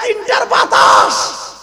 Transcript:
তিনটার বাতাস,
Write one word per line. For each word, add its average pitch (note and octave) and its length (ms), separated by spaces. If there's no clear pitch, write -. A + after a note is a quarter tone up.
তিনটার G#4+ 440
বাতাস, - 880